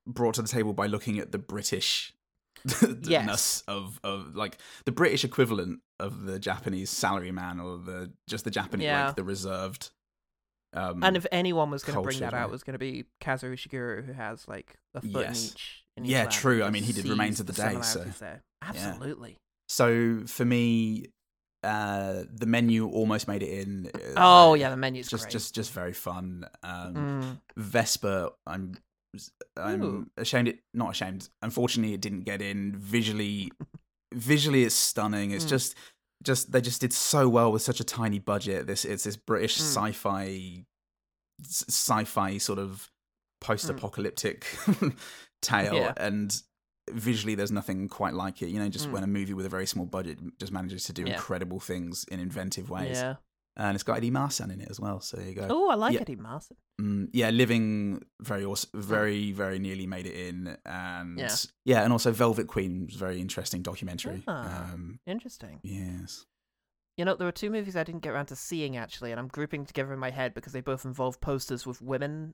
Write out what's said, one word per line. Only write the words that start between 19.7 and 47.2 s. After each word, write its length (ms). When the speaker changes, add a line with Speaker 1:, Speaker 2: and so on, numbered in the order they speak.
Speaker 1:
for 200
me, 600
uh, 680
the 160
menu 440
almost 380
made 160
it 240
in. 280
Uh, 40
Speaker 2:
Oh, 360
Speaker 1:
I 40
Speaker 2:
yeah, 120
the 80
menu's 300
Speaker 1:
just, 180
Speaker 2:
great. 60
Speaker 1:
just, 240
just 160
very 220
fun. 520
Um, 320
Speaker 2:
Mm. 460
Speaker 1:
Vesper, 760
I'm, 280
I'm 280
Speaker 2:
Ooh. 340
Speaker 1:
ashamed 300
it, 120
not 180
ashamed. 380
Unfortunately, 500
it 80
didn't 220
get 180
in. 340
Visually, 760
Speaker 2:
<laughs> 320
Speaker 1:
visually, 500
it's 120
stunning. 560
It's 140
Speaker 2:
Mm. 40
Speaker 1:
just, 260
just, 280
they 100
just 200
did 100
so 380
well 220
with 100
such 180
a 60
tiny 340
budget. 480
This, 160
it's 220
this 100
British 420
Speaker 2:
Mm. 40
Speaker 1:
sci-fi, 1040
s-, 240
sci-fi 720
sort 200
of 300
post-apocalyptic 1000
<laughs> 240
Speaker 2:
Mm. 320
Speaker 1:
tale, 340
Speaker 2:
Yeah. 220
Speaker 1:
and 440
visually, 460